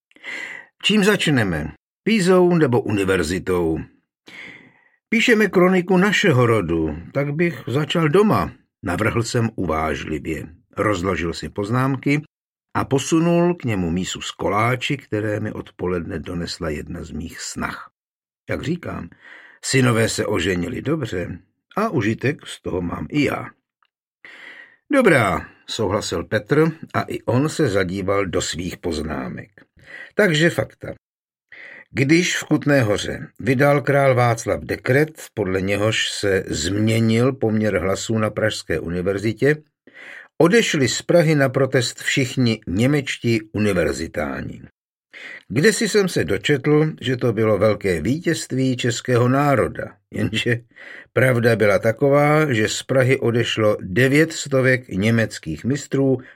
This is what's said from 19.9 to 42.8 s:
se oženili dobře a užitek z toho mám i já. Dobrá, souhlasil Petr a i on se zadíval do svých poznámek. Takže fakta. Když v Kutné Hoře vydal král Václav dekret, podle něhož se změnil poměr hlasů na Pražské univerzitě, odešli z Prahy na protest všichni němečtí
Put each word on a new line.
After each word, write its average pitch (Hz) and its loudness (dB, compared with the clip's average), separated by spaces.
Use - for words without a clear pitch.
se - -4
oženili 87 -2
dobře 95 -6
a 214 -2
užitek 120 -2
z - -16
toho 90 -4
mám 82 -6
i 147 0
já. - -4
Dobrá, 127 4
souhlasil 95 -4
Petr 147 0
a 113 0
i - -8
on 127 0
se 151 0
zadíval 98 -2
do 87 -2
svých 85 -6
poznámek. 78 -8
Takže 170 4
fakta. - -6
Když 160 2
v - -6
Kutné 147 2
Hoře - -2
vydal 135 2
král 139 2
Václav 113 0
dekret, 139 -2
podle 95 0
něhož 101 -2
se 95 0
změnil 110 2
poměr 107 0
hlasů 95 -2
na 107 0
Pražské 98 -2
univerzitě, 98 0
odešli 170 4
z - -4
Prahy 160 4
na 139 2
protest 131 0
všichni 120 0
němečtí 120 0